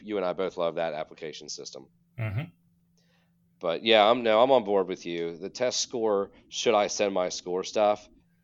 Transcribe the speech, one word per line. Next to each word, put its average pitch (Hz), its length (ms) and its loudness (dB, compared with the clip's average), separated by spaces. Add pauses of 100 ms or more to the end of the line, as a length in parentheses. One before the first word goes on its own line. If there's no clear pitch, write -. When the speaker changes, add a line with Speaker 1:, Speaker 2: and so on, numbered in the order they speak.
Speaker 1:
you 104 140 -6
and 92 80 -2
I 90 80 -2
both 90 240 -6
love 85 180 -2
that 82 180 -4
application 76 560 -12
system. 67 380 -16 (320)
Speaker 2:
Mm-hmm. 113 240 -6 (1160)
Speaker 1:
But 85 240 -4
yeah, 110 260 8
I'm, 123 140 4
no, 110 180 6
I'm 131 100 6
on 127 120 6
board 98 240 2
with 90 180 -8
you. 85 320 -6
The 92 120 -10
test 123 300 -4
score, 104 520 -2 (180)
should - 260 0
I 104 120 4
send 101 260 -2
my 90 160 0
score 90 340 -6
stuff, 104 440 0 (360)